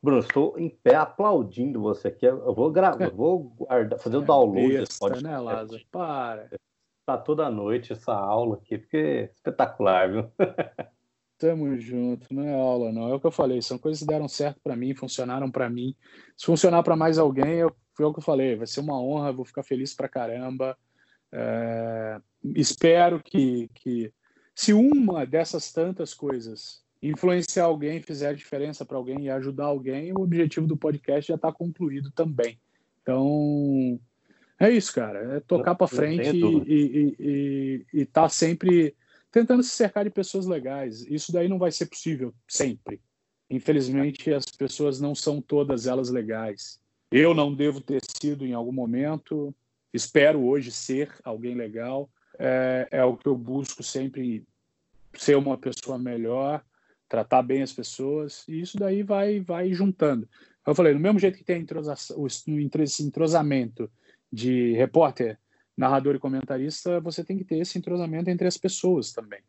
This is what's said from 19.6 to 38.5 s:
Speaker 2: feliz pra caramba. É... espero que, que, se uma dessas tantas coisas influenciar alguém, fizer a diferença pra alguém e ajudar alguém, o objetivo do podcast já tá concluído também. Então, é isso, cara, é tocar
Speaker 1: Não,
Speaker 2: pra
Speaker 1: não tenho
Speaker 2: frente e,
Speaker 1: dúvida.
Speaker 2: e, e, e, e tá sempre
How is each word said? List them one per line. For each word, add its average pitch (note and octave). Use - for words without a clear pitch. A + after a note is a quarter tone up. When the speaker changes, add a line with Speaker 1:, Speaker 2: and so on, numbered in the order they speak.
Speaker 2:
feliz C3+
pra C#3
caramba. B2+
É... A2+
espero E3+
que, B2
que, A#2
se -
uma G#3+
dessas D#3
tantas E3+
coisas A#2
influenciar F3
alguém, D#3
fizer C#3+
a D3
diferença C#3+
pra C#3
alguém C3
e C#3
ajudar C3+
alguém, C#3+
o F#3+
objetivo E3
do D#3
podcast D3
já E3
tá D#3+
concluído D3
também. A#2+
Então, C#3
é G3+
isso, A#3
cara, A2+
é -
tocar D3
Speaker 1:
Não, F#3
Speaker 2:
pra F#3
Speaker 1:
não B2
tenho D3+
Speaker 2:
frente D3
e, -
Speaker 1:
dúvida. E3
Speaker 2:
e, D3+
e, D3
e, C#3
e C3
tá D#3
sempre E3